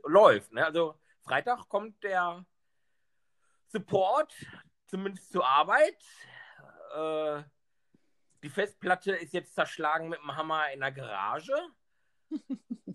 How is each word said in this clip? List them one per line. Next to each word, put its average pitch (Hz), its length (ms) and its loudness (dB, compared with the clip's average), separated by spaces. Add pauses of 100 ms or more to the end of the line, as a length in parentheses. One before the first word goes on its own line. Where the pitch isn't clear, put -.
läuft, 151 480 8
ne? 123 120 0
Also 160 300 0 (280)
Freitag 202 460 -4
kommt 208 360 -6
der 180 400 -4 (1200)
Support, 208 640 -2 (540)
zumindest 190 460 -10
zur 147 140 0
Arbeit. 196 500 4 (960)
Äh, 156 480 -4 (1000)
die 151 80 -12
Festplatte 190 640 -2
ist 170 200 -6
jetzt 175 220 -6
zerschlagen 160 560 -2
mit 160 100 -8
dem 147 160 -10
Hammer 156 360 -2
in 135 80 -12
der 135 120 -2
Garage. 123 640 -6 (760)
<laughs> 311 60 -4 (580)